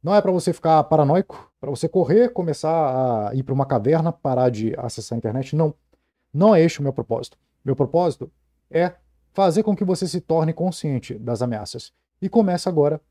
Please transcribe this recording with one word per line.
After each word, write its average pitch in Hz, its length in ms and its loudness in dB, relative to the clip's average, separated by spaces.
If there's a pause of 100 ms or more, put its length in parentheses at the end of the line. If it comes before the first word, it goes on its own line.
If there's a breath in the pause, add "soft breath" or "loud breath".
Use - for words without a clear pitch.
Não 180 140 0
é 208 60 6
pra 196 100 0
você 175 220 0
ficar 160 320 4
paranoico, 156 720 0
pra 143 100 -10
você 143 180 -4
correr, 190 420 2
começar 143 1000 -2
a 127 60 -6
ir 135 80 -2
pra 135 100 -4
uma 131 120 0
caverna, 147 460 0
parar 127 380 0
de 110 280 -4
acessar 117 380 -10
a 117 40 -4
internet, 127 360 -4
não. 156 180 0 (600)
Não 202 220 6
é 160 60 6
este 165 180 2
o 143 40 -4
meu 135 100 -2
propósito. - 440 -6 (260)
Meu 139 120 -2
propósito 143 560 -2 (380)
é 175 240 0 (400)
fazer 196 300 2
com 208 120 2
que 214 80 -4
você 185 240 -2
se 175 140 -6
torne 160 320 0
consciente 151 640 -4
das 117 240 -6
ameaças 113 520 -8 (280)
e 190 80 -4
comece 190 380 2
agora 151 440 0